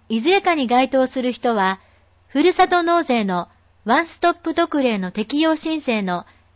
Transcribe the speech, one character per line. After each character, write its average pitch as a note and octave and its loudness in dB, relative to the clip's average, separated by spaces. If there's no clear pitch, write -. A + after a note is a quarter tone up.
い A3+ -2
ず D4 0
れ G4 4
か F4+ 0
に C#4 -2
該 B3+ 2
当 C4 2
す C4 -6
る B3 -2
人 A#3 -2
は、 F#3+ -2
ふ C#4 -2
る F4+ 4
さ F#4 4
と F4+ 2
納 E4+ 2
税 A#3 0
の F3+ -4
ワ B3 2
ン E4+ -2
ス - -18
ト F4 2
ッ E4+ 0
プ E4 -6
特 E4 0
例 A3+ 0
の F#3 -6
適 A3 -4
用 D#4+ 2
申 D#4+ -4
請 A3 -4
の F3+ -4